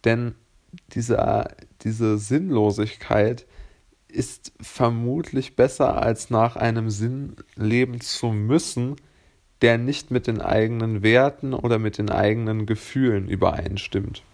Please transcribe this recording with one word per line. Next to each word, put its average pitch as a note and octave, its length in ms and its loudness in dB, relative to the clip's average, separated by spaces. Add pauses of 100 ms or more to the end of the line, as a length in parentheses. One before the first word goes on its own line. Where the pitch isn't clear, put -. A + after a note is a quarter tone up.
Denn A#2 280 0 (580)
dieser, A#2 560 0 (320)
diese A2 360 0
Sinnlosigkeit G#2+ 1300 0 (600)
ist - 540 -8
vermutlich B2 960 -2
besser, - 440 2
als - 280 -2
nach A#2 260 2
einem A2+ 340 -2
Sinn A#2+ 460 -4 (200)
leben A#2+ 440 0
zu - 280 -6
müssen, B2 680 0 (680)
der A#2 160 6
nicht B2+ 320 -4
mit B2 180 0
den A2 120 -2
eigenen A2 640 0
Werten C3 500 4
oder A#2 240 0
mit G#2+ 200 -2
den G#2 120 -2
eigenen A2 560 0
Gefühlen G#2+ 640 0
übereinstimmt. F#2+ 960 -2 (100)